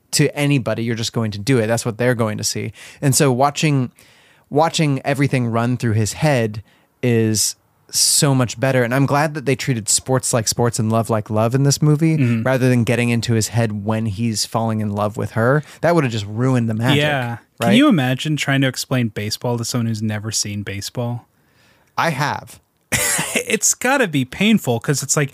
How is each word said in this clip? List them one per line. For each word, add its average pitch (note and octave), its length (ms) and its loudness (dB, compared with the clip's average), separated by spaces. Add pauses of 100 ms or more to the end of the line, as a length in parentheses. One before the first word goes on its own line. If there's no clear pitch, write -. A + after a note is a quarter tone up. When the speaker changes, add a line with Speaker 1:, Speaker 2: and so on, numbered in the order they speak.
(120)
Speaker 1:
to D3 240 2
anybody. C3 460 0
You're A#2 140 -2
just A2+ 160 -6
going A2+ 200 -2
to G2+ 60 -10
do A#2+ 200 2
it. G#2+ 100 2
That's A#2 160 0
what A2 140 -4
they're B2 180 2
going G#2+ 220 -2
to G#2+ 60 -6
see. A2 280 -4 (280)
And C#3 140 2
so C#3+ 160 4
watching, C#3 640 0 (580)
watching D3 540 2
everything C3+ 420 0
run A#2 300 0
through A2+ 160 0
his G#2+ 220 0
head A#2 500 0 (360)
is A2+ 540 0 (360)
so - 440 2
much B2 240 0
better. C3 240 2
And A#2 100 0
I'm C3+ 140 4
glad D3 280 0
that D3 120 -8
they C3+ 80 2
treated A2+ 340 -4
sports - 440 0
like A#2 160 0
sports A#2+ 320 0
and A2 100 0
love A2+ 180 0
like A2 220 -2
love A2+ 240 2
in C3+ 80 2
this C#3 180 2
movie, D#3 360 2
Speaker 2:
Mm-hmm. A#2 260 0
Speaker 1:
rather C3 260 2
than B2 140 4
getting A#2+ 280 2
into A#2 240 0
his A2 140 0
head G#2+ 360 -2
when A2 220 -2
he's A2 380 -2
falling A2 360 -2
in G#2 100 -4
love G#2 260 -2
with G#2+ 160 -6
her. B2+ 300 2 (200)
That E3+ 120 2
would D#3+ 80 4
have A#2+ 100 -2
just G2+ 140 -6
ruined A#2 420 0
the A2 60 -2
magic, C3 280 2
Speaker 2:
Yeah. C#3 260 -2 (320)
Speaker 1:
right? A#2+ 80 2
Speaker 2:
Can G3 80 6
you C#4+ 100 6
imagine C#3+ 500 2
trying C3+ 260 0
to C3+ 40 4
explain B2 420 -2
baseball A2+ 500 -4
to A2+ 60 -6
someone A#2 220 -2
who's A2 160 -4
never G#2+ 300 -4
seen G2+ 320 -6
baseball? A#2 640 -8 (680)
Speaker 1:
I D3 140 0
have. C3 480 -6 (340)
Speaker 2:
<laughs> - 80 -2 (480)
It's - 260 0
gotta B3+ 340 0
be C#3+ 160 0
painful F3+ 560 0
'cause C#3+ 220 -2
it's - 140 -2
like, C#3+ 180 0